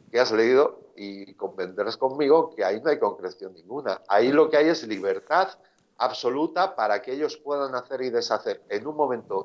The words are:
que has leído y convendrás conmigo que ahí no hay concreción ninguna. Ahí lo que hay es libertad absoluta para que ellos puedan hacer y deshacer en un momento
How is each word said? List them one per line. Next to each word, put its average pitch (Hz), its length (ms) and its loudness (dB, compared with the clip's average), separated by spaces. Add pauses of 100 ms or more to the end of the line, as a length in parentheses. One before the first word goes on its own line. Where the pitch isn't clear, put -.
(120)
que 117 80 2
has 123 100 2
leído 120 640 4
y 98 400 -14
convendrás 95 600 -6
conmigo 147 580 2
que 104 100 -2
ahí 101 160 0
no 151 100 0
hay 143 100 0
concreción 95 540 -4
ninguna. 95 520 -8
Ahí 107 240 4
lo 151 200 6
que 151 60 2
hay 151 120 6
es 165 180 -2
libertad 101 640 -2 (500)
absoluta 143 800 -2
para 104 260 0
que 127 100 -8
ellos 143 240 -4
puedan 139 380 -6
hacer 127 280 -8
y 127 80 -2
deshacer 113 580 -4
en 107 180 -6
un 151 100 -8
momento 120 480 -4